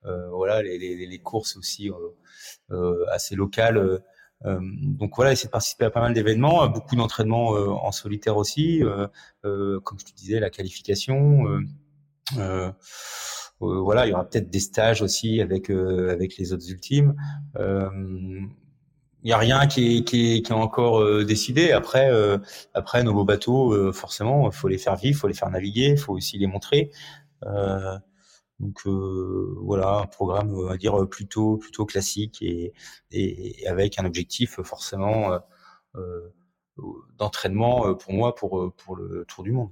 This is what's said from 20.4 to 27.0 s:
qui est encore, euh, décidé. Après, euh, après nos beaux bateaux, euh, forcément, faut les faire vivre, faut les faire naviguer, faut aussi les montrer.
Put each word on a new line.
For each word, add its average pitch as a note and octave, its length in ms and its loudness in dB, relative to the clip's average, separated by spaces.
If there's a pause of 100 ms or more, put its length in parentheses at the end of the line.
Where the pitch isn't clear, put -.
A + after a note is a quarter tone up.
qui A2+ 100 -4
est A2+ 40 2
encore, A2 440 2
euh, G#2 240 6
décidé. B2 480 2
Après, C3 400 4
euh, G#2 280 4 (340)
après B2 300 0
nos A2 100 4
beaux G2+ 100 4
bateaux, A#2 480 4
euh, G2 200 4
forcément, A#2+ 580 0
faut - 180 -6
les F#2+ 120 0
faire G2 160 0
vivre, C#3+ 240 0
faut - 80 -2
les F#2+ 80 -2
faire F#2+ 160 -4
naviguer, G#2 440 2
faut C#3+ 180 -2
aussi F#2+ 260 -6
les G2 80 2
montrer. C#3+ 420 0 (560)